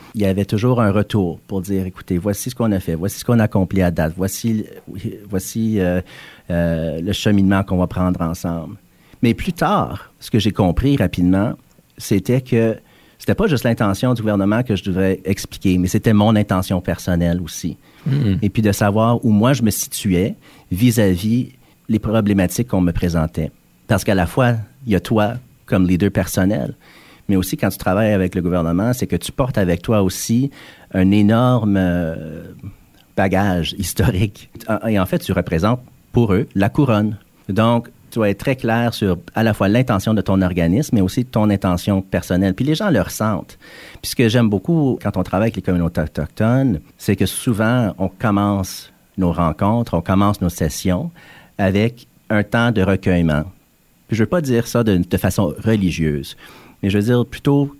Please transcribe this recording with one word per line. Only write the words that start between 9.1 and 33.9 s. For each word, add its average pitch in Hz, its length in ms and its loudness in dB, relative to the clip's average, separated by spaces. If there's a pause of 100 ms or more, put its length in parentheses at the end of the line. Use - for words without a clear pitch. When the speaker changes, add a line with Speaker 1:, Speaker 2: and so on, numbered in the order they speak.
Speaker 1:
Mais 117 100 4
plus - 200 -4
tard, 156 680 -2
ce - 100 -18
que 120 80 2
j'ai 104 140 0
compris 107 440 2
rapidement, 95 580 0 (440)
c'était 120 440 0
que 113 340 0 (420)
c'était - 180 -2
pas 214 100 0
juste 147 160 0
l'intention 117 520 0
du 107 80 -4
gouvernement 104 420 0
que 110 100 0
je 90 80 -2
devrais 95 420 0
expliquer, - 540 -2
mais 90 80 2
c'était 110 260 0
mon 107 220 4
intention 98 460 0
personnelle 87 600 -2
aussi. 80 360 -10 (280)
Speaker 2:
Mhm. 131 380 0
Speaker 1:
Et 101 80 0
puis 113 120 -2
de 104 100 4
savoir 110 520 2
où 117 60 2
moi 107 220 4
je 120 100 0
me 107 80 2
situais 95 640 -2 (380)
vis-à-vis 110 800 2 (380)
les 110 120 0
problématiques 104 680 2
qu'on 95 140 0
me 87 100 2
présentait. 82 640 -2 (340)
Parce 98 160 0
qu'à 101 140 2
la 87 100 2
fois, 120 280 2 (320)
il 113 60 0
y 95 40 4
a 87 40 2
toi 107 340 0 (320)
comme 95 200 2
leader 92 240 2
personnel, 95 640 -2 (540)
mais 98 80 2
aussi 87 200 -2
quand 110 120 -2
tu 92 100 -6
travailles 107 340 0
avec 92 220 0
le 92 80 -2
gouvernement, 87 500 0
c'est 104 140 -4
que - 80 -4
tu - 160 -6
portes 127 260 -4
avec 90 260 0
toi 107 200 2
aussi 117 480 -2 (420)
un 95 200 4
énorme, 107 640 4
euh, 82 640 -4 (760)
bagage 92 600 0
historique. 95 720 -2 (380)